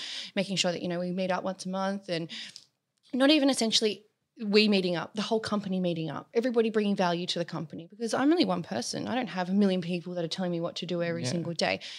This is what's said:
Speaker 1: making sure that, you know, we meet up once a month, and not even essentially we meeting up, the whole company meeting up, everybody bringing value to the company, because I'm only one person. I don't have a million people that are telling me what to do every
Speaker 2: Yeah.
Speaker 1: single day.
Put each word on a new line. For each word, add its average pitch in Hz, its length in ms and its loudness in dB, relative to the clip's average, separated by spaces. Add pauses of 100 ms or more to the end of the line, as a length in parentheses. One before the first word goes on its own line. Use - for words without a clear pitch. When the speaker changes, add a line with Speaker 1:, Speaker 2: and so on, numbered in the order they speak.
(360)
Speaker 1:
making 190 220 0
sure 180 160 2
that, - 80 -6
you 185 80 -4
know, 170 100 -2
we 180 120 -4
meet 185 200 -2
up 180 140 -2
once 185 200 -6
a 185 40 -6
month, 196 400 -4
and 165 200 -4 (840)
not 262 160 6
even 285 200 6
essentially 226 540 2 (400)
we 208 240 6
meeting 185 300 4
up, - 160 -6
the 208 80 -4
whole 220 180 0
company 196 400 -2
meeting 170 300 0
up, 143 240 -8
everybody 226 380 2
bringing 208 240 2
value 175 320 0
to - 120 -4
the 170 60 -2
company, 160 440 -10
because 220 260 -6
I'm 277 160 4
only 339 140 6
one 180 180 0
person. - 440 -4
I - 80 -4
don't 247 120 -2
have 175 200 -4
a 185 60 -2
million 196 260 4
people 175 360 -4
that 170 100 -2
are - 20 -8
telling 180 240 -4
me 170 80 -2
what 165 180 -6
to - 100 -6
do 170 160 -2
every 170 200 -2
Speaker 2:
Yeah. - 60 -2
Speaker 1:
single 170 240 -2
day. 185 260 2 (200)